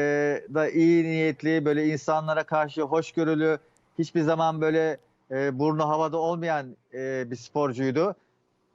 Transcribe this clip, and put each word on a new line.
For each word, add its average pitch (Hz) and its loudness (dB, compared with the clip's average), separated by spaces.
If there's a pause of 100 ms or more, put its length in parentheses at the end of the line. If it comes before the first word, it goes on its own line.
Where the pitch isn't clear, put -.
(540)
da 151 0
iyi 165 4
niyetli, 160 0
böyle 151 2
insanlara 156 -2
karşı 151 -2
hoşgörülü, 156 0 (420)
hiçbir 165 -2
zaman 160 0
böyle, 156 0 (340)
e, 135 -2
burnu 156 2
havada 156 0
olmayan, 160 -2 (180)
e, 131 -6
bir 123 -8
sporcuydu. 139 -2 (600)